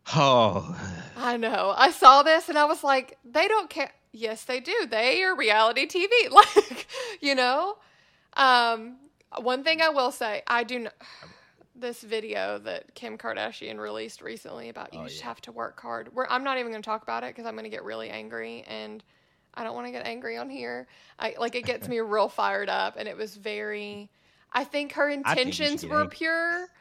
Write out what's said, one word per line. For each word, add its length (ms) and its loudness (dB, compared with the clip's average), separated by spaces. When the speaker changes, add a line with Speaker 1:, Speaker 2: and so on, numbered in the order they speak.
Speaker 1:
Oh. 600 4
Speaker 2:
I 220 -2
know. 380 0
I 160 6
saw 320 10
this 260 4
and 80 0
I 80 4
was 180 0
like, 400 0
"They 240 0
don't 220 0
care." 220 -6
Yes, 340 -8
they 140 -4
do. 300 -4
They 340 2
are 120 2
reality 500 4
T 220 -2
V. 220 4
<laughs> 20 -10
Like, 560 6
you 140 2
know? 420 2
Um, 600 4
one 220 0
thing 180 2
I 80 6
will 220 2
say, 360 -4
I 160 2
do 120 -8
n-, 60 -10
<sighs> 420 -20
this 260 -10
video 580 -4
that 360 -10
Kim 220 -12
Kardashian 640 -8
released 420 -10
recently 480 -14
about 240 -14
you 60 -14
Speaker 1:
Oh, 60 -12
Speaker 2:
just 160 -14
Speaker 1:
yeah. 20 -16
Speaker 2:
have 180 -12
to 100 -18
work 300 -8
hard. 320 -10
We're, 160 -4
I'm 140 -2
not 160 -2
even 120 -8
gonna 120 -10
talk 200 -6
about 200 -6
it 120 -12
'cause 100 -14
I'm 100 -10
gonna 140 -12
get 140 -12
really 260 -10
angry 580 -12
and 360 -12
I 100 -12
don't 120 -10
wanna 160 -12
get 160 -10
angry 300 -10
on 120 -10
here. 380 -10
I, 200 -6
like, 160 -4
it 100 -6
gets 220 -6
Speaker 1:
<laughs> 20 -10
Speaker 2:
me 100 -2
real 300 0
fired 400 -2
up, 280 -2
and 120 -8
it 80 -14
was 200 -10
very, 720 -10
I 100 0
think 300 -6
her 160 2
Speaker 1:
I 120 2
think 240 0
you 80 0
should 140 -2
Speaker 2:
intentions 0 -
Speaker 1:
get 80 -10
Speaker 2:
were 80 0
Speaker 1:
angry. 180 0
Speaker 2:
pure. 540 -2